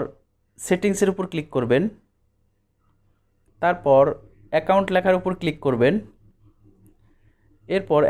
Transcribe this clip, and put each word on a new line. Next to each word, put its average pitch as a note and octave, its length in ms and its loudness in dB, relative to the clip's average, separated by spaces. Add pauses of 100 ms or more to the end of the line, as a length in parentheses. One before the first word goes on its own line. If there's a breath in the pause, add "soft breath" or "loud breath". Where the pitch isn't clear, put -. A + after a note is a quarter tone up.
(680)
সেটিংসের F#3+ 460 0
উপর F#3 180 -6
ক্লিক D#3 240 -8
করবেন। B2 280 2 (1800)
তারপর C#3+ 420 4 (500)
অ্যাকাউন্ট F#3+ 420 0
লেখার F#3 240 2
উপর F#3 120 -4 (100)
ক্লিক D#3+ 260 -4
করবেন। C3 280 2 (1700)
এরপর E3 400 0